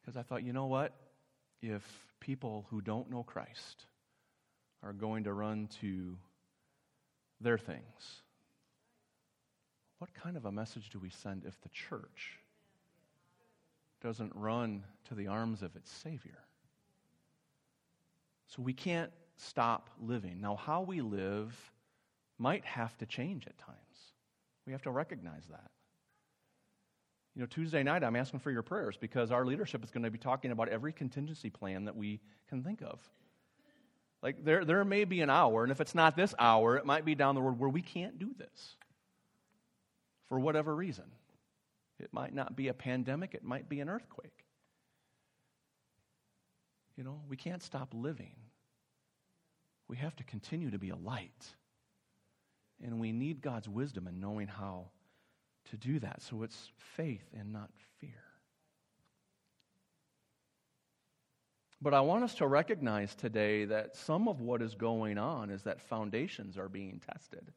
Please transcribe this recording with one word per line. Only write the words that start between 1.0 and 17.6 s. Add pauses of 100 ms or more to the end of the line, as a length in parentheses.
If
people
who
don't
know
Christ (960)
are
going
to
run (140)
to (1200)
their
things, (1700)
what
kind
of
a
message
do
we
send
if
the
church (1600)
doesn't
run (200)
to
the
arms
of
its
Savior?" (2000)